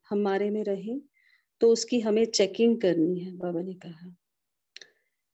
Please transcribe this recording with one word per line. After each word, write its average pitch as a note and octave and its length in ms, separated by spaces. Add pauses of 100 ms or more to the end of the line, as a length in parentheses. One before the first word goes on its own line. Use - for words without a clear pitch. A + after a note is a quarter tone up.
हमारे G3+ 400
में G#3+ 140
रहे, G#3 360 (600)
तो A#3 100
उसकी A#3 300
हमें A3 260
checking A3 560
करनी F3 380
है, F3+ 180
बाबा F3 240
ने F#3 120
कहा। F3 420 (1200)